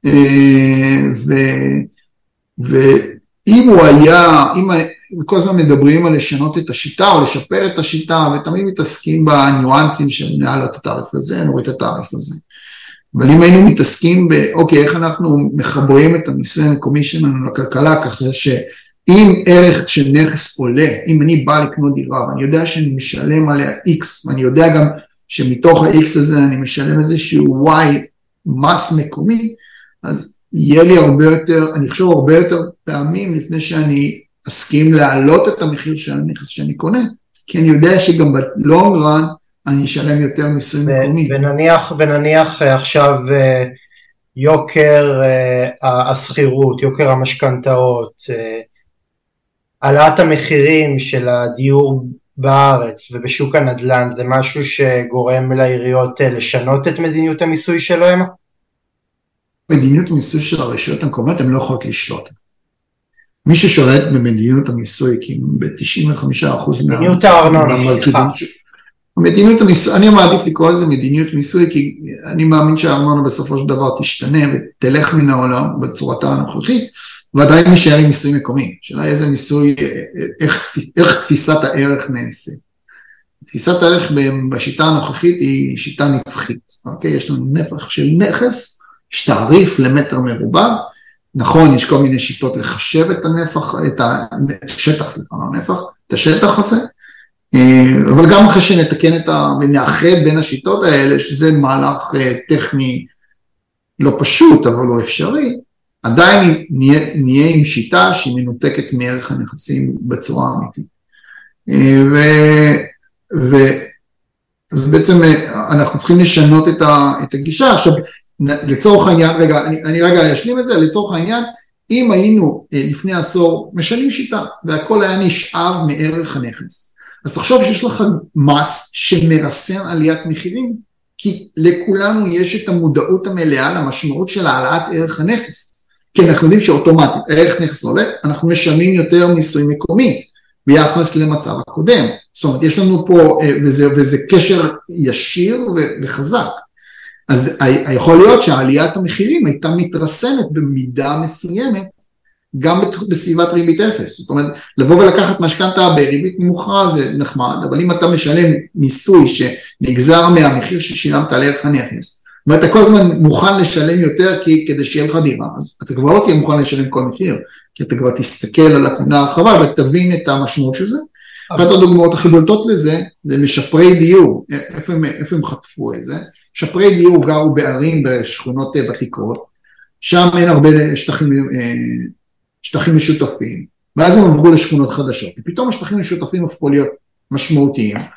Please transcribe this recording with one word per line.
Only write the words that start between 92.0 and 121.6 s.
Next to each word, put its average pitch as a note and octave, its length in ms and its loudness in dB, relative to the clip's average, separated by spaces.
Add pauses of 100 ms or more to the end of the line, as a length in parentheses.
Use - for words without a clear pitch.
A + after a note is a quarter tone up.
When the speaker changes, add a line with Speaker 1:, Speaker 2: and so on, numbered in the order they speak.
Speaker 1:
מיני B2+ 160 0
שיטות - 380 -6
לחשב - 540 -2
את - 140 -6
הנפח, D#3+ 500 -4 (120)
את - 140 -4 (640)
השטח, D3+ 460 -4
סליחה, - 300 -12
לא - 180 -8
נפח, F3+ 220 -6 (260)
את - 60 -10
השטח G3+ 460 0
הזה, A3 180 0 (800)
אה, C3 380 6 (180)
אבל D#3+ 200 6
גם G3+ 140 6
אחרי F#3+ 180 4
שנתקן E3 540 2
את D#3+ 120 -4
ה-, D3 320 -2
ונאחד D3 640 2
בין D3+ 140 2
השיטות F#3+ 460 -4
האלה, C#3 360 2
שזה D3+ 320 0
מהלך, C#3 640 -2
אה, C3 200 -2 (140)
טכני C3+ 580 -4 (920)
לא C#3+ 180 0
פשוט, - 480 4
אבל A#2+ 200 0
הוא A#2+ 140 -2
אפשרי, B3 560 -4 (500)
עדיין F3 640 2
נהיה, C#3 300 4 (140)
נהיה D3 420 2
עם C#3+ 80 4
שיטה F3+ 500 0
שהיא B2+ 220 -4
מנותקת B2 560 -6
מערך B2 400 -6
הנכסים C3+ 680 -6
בצורה - 540 -6
אמיתית. - 300 -10 (840)
אה, C3+ 320 4 (100)
ו-, D3+ 640 4 (640)
ו-, C3+ 380 4 (920)
אז C#3+ 180 -2
בעצם, E3 320 6
אה, - 500 0
אנחנו D3 260 0
צריכים F3 200 4
לשנות D#3 500 4
את E3 140 -2
ה-, D3 400 2
את C#3 120 -8
הגישה. D#3+ 380 0
עכשיו, E3+ 200 2 (480)
נ-, C#3+ 300 -4
לצורך G3 380 4
העניין, E3 280 4
רגע, D3+ 300 2
אני, D#3 180 -6
אני E3 180 -2
רגע F3 300 4
אשלים B3 260 -4
את A#3+ 80 -4
זה, G3+ 140 0
לצורך F3 340 -2
העניין, G#3+ 300 -4 (460)